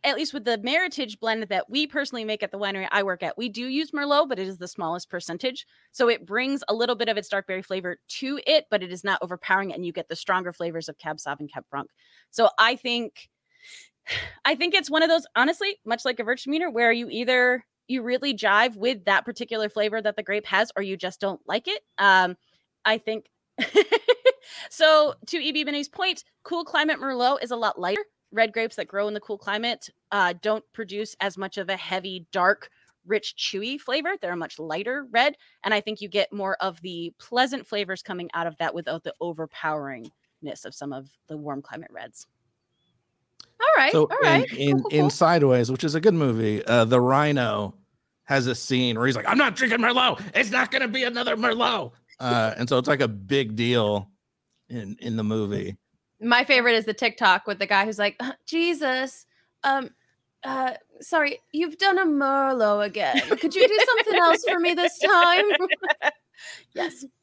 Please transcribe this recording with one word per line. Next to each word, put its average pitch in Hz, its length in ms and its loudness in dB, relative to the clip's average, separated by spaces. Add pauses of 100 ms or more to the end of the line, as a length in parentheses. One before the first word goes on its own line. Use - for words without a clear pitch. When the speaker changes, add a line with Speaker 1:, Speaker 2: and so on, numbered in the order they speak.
Speaker 1:
at 277 120 0
least 285 180 -4
with 254 100 -8
the 233 140 0
Meritage 269 600 -4
blend 226 240 -2
that 190 260 -4
we 285 160 -2
personally 269 380 -6
make 214 180 -4
at 190 80 -6
the 196 80 -10
winery 196 320 -4
I 202 120 2
work 190 200 -4
at, 165 160 -6
we 247 100 -6
do 226 180 -8
use 285 260 -4
Merlot, 285 360 2
but 247 100 -4
it 190 100 -6
is 190 100 -12
the 175 100 -12
smallest 170 420 -6
percentage. 185 560 -8 (260)
So 240 160 2
it 220 180 0
brings 254 420 -4
a 202 60 0
little 233 220 0
bit 220 120 -2
of 220 80 -2
its 202 120 -6
dark 196 180 -4
berry 185 160 -6
flavor 180 360 -6 (220)
to 269 260 -6
it, 302 240 4
but 202 120 0
it 180 100 -10
is 180 120 -10
not 196 180 0
overpowering, 185 500 -2
and 175 140 -8
you 170 60 -6
get 160 160 -8
the 165 80 -8
stronger 180 360 -2
flavors 170 360 -8
of 151 100 -16
Cab 156 200 -8
Sauv 143 220 -8
and 147 120 -10
Cab - 180 -14
Franc. 139 180 -8 (420)
So 220 280 4
I 226 180 4
think, 240 520 -6 (760)
<sighs> - 400 -10
I 294 120 2
think 349 180 -2
it's 381 160 0
one 311 140 4
of 330 40 2
those, 330 160 2 (120)
honestly, 339 500 0
much 233 180 -4
like 254 140 -2
a 233 60 -4
Gewürztraminer, 277 480 -2
where 233 180 4
you 233 180 0
either, 247 560 2 (220)
you 254 160 -4
really 254 320 -2
jive 214 420 4
with 208 280 -2
that 196 200 2
particular 226 440 -6
flavor 214 340 -2
that 208 140 -2
the 214 80 -8
grape 208 220 -4
has, 208 280 2
or 196 80 -4
you 196 140 -4
just 180 240 -8
don't 196 260 -4
like - 220 -4
it. 403 120 -6 (180)
Um, 185 380 6 (480)
I 220 140 2
think, 220 320 -8 (300)
<laughs> 254 60 -2 (1040)
so 311 440 6 (140)
to 339 100 -4
E 302 140 -2
B 302 100 -2
Mini's 285 260 -4
point, 370 360 -6 (180)
cool 339 220 -6
climate 311 340 0
Merlot 262 460 0
is 240 80 -6
a 247 40 -4
lot 226 220 -2
lighter. 190 240 -2 (320)
Red 220 200 2
grapes 226 220 -4
that 180 120 -8
grow 202 200 -2
in 214 60 -6
the 208 60 -6
cool 208 160 -10
climate, 214 540 -6 (200)
uh, 190 300 2
don't 214 320 -2
produce 208 480 -10
as 190 160 -4
much 190 220 -8
of 180 100 -6
a 190 80 -4
heavy, 185 560 -8
dark, 190 380 2 (360)
rich, 202 300 -2
chewy 226 420 -6
flavor. 294 340 -4 (100)
They're 175 100 -6
a 180 40 -6
much 165 220 -10
lighter 202 520 -6
red. 254 260 2 (280)
And 208 100 0
I 202 80 0
think 214 180 -8
you 202 80 -10
get 190 240 -2
more 196 300 -4
of 180 180 -4
the 170 380 -10
pleasant 254 480 -2
flavors 190 360 -6
coming 175 300 -10
out 165 140 -4
of 160 100 -6
that 165 180 -4
without 165 300 -6
the 160 160 -8
overpoweringness 151 1400 -8
of 98 100 -14
some 143 200 -12
of 135 160 -14 (180)
the 156 80 -12
warm 143 240 -10
climate 104 320 -18
reds. - 340 -18 (1300)
Speaker 2:
All 494 160 2
right, 277 160 4
Speaker 3:
So 156 180 6
Speaker 2:
all - 120 0
right. - 320 4
Speaker 3:
in, 127 40 -10
in, 139 180 2
Speaker 2:
Cool, 131 80 0
cool, - 140 -4
Speaker 3:
in - 40 6
Speaker 2:
cool. 147 80 4
Speaker 3:
Sideways, 139 600 4
which 131 140 -2
is 151 100 0
a 160 60 0
good 190 140 6
movie, 113 500 2
uh, 117 220 6
the 123 160 6
Rhino 127 720 2 (500)
has 135 220 2
a 127 80 -2
scene 123 420 0
where 117 100 0
he's 131 80 2
like, 110 140 -2
"I'm 233 100 4
not 254 180 2
drinking 240 240 0
Merlot. 240 400 2 (140)
It's 220 160 2
not 254 200 0
gonna 262 180 0
be 247 160 -2
another 240 320 -2
Merlot." 226 560 0 (260)
Uh, 120 380 0
and 123 120 -4
so 131 100 4
it's, 127 100 0
like, 143 120 2
a 127 80 2
big 107 480 -2
deal 107 540 0 (580)
in, 107 320 -10
in 117 160 -4
the 113 80 -2
movie. 101 520 -2 (440)
Speaker 2:
My 240 240 2
favorite 247 300 4
is 226 100 2
the 220 100 -6
TikTok 208 540 0
with 196 120 -4
the 196 60 -2
guy 202 180 2
who's 208 160 -6
like, 202 200 0
"Uh, 254 120 -6 (140)
Jesus, 294 800 -2 (380)
um, 269 260 0 (540)
uh, 262 300 -4 (260)
sorry, 302 380 0 (140)
you've 320 260 -4
done 381 200 4
a 381 80 2
Merlot 269 800 2
again. 196 360 0 (180)
Could 320 160 -2
you 427 140 6
do 415 180 4
something 453 340 2
else 330 240 6
for 381 140 2
me 349 160 2
this 339 240 0
time?" 349 520 6
<laughs> 359 640 0 (600)
Speaker 1:
Yes. - 300 -6 (180)